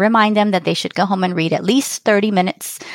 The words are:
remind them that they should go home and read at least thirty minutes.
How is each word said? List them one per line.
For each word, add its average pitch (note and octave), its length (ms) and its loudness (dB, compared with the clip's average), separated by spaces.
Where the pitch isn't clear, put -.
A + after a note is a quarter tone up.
remind G#3+ 380 4
them G#3 140 2
that F3+ 120 -2
they E3+ 80 0
should - 220 -6
go F3+ 100 0
home F#3+ 180 -2
and F3+ 140 -2
read D#3+ 160 -2
at D#3+ 120 -2
least B3 400 -2
thirty G#3+ 260 2
minutes. - 480 -2